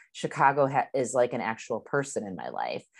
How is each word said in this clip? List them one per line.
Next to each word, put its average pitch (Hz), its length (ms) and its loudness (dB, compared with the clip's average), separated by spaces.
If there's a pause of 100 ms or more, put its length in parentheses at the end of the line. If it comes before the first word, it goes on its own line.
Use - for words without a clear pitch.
(100)
Chicago 139 560 2
ha-, 135 260 0
is 123 220 -2
like 123 200 4
an 117 80 -4
actual 110 360 -4
person 135 480 -4
in 95 80 -8
my 64 140 -10
life, 58 360 -6 (160)